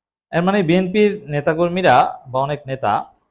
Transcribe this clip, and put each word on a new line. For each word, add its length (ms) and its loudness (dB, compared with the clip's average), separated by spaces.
এর 100 0
মানে 200 2
বিএনপির 680 0
নেতাকর্মীরা 960 0
বা 140 -4
অনেক 260 -4
নেতা, 380 -2